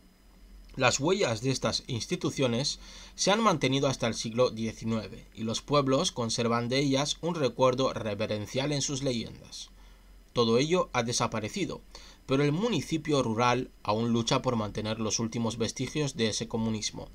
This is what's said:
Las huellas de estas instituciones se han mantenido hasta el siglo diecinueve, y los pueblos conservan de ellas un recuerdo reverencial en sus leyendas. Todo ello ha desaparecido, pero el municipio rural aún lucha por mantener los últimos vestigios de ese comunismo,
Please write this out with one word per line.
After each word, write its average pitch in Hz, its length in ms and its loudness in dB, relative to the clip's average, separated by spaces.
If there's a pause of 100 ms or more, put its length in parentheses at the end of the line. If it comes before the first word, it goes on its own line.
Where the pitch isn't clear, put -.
(760)
Las 123 240 2
huellas 127 420 0
de 131 120 0
estas 120 340 -2
instituciones 131 920 -2 (340)
se - 160 2
han 214 100 4
mantenido 147 460 2
hasta 127 220 0
el 110 60 0
siglo 117 360 0
diecinueve, 110 720 -6 (120)
y 113 80 -8
los 113 180 -2
pueblos 143 480 2
conservan 117 580 0
de 131 120 2
ellas 139 400 2
un 170 160 -2
recuerdo 127 560 2
reverencial 107 800 -2
en 139 100 -2
sus 139 220 -4
leyendas. 110 640 -6 (640)
Todo 117 260 6
ello 165 340 2
ha 123 100 0
desaparecido, 117 800 -2 (460)
pero 135 180 2
el 143 80 4
municipio 151 720 0
rural 123 480 2 (120)
aún 113 300 2
lucha 117 300 2
por 127 120 0
mantener 110 460 -2
los 107 180 0
últimos 113 380 -2
vestigios 131 580 -2
de 113 140 0
ese 113 180 -4
comunismo, 113 680 -4